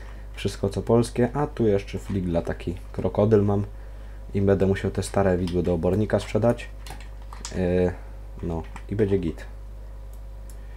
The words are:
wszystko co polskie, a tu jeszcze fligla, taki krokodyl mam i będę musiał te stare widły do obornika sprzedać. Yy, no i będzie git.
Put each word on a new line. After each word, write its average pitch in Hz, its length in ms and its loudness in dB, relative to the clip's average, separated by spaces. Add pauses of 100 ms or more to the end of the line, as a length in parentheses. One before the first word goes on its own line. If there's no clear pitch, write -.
(340)
wszystko - 360 -2
co 98 120 0
polskie, 120 520 4
a 143 140 0
tu 120 200 2
jeszcze 98 320 2
fligla, 90 420 0
taki 87 340 -4 (160)
krokodyl 104 520 4
mam 101 220 2 (680)
i 101 80 0
będę 98 260 6
musiał 95 240 2
te 98 120 -2
stare 95 340 4
widły 87 260 2
do 90 100 2
obornika 95 460 2
sprzedać. - 500 2 (840)
Yy, 90 360 4 (520)
no 82 200 -2 (260)
i 98 60 -2
będzie 101 220 4
git. 85 280 -2 (1300)